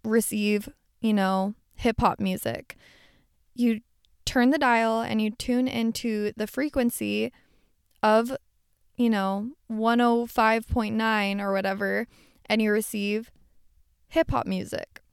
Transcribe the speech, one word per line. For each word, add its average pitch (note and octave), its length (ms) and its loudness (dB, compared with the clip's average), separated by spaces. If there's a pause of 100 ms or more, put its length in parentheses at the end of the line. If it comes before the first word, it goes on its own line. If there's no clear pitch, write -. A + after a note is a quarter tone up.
receive, G#3 640 0 (320)
you A3 120 2
know, F#3+ 420 0 (180)
hip - 260 0
hop G#3+ 200 0
music. - 580 -6 (800)
You A#3 260 0 (440)
turn B3 260 4
the D#4 80 2
dial A3+ 420 2
and A3 200 -2
you G#3+ 100 0
tune B3 360 -2
into A3+ 720 -2
the G#3+ 100 -4
frequency A#3 840 -2 (680)
of, A3+ 340 4 (600)
you A#3+ 140 2
know, G3+ 420 -2 (160)
one A3+ 340 2
oh A#3+ 240 4
five A3+ 420 2
point A3 280 -2
nine G#3 460 0
or G3 100 -2
whatever, G3 560 -2 (400)
and A3 140 2
you G#3+ 100 2
receive G#3 600 -2 (760)
hip E4 240 0
hop - 140 -2
music. - 560 -8 (120)